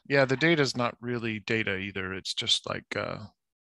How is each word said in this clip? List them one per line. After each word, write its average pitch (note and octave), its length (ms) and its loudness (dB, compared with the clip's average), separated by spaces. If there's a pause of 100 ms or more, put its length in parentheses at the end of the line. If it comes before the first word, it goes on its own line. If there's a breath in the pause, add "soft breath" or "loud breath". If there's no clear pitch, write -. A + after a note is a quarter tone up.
yeah, C#3 160 6
the B2+ 120 0
data D#3+ 240 4
is B2+ 160 2
not A#2+ 240 0
really A2+ 380 -4
data G2+ 380 0
either. F#2+ 360 -4
It's - 220 -6
just - 340 0
like, - 280 -6
uh, - 220 -4 (520)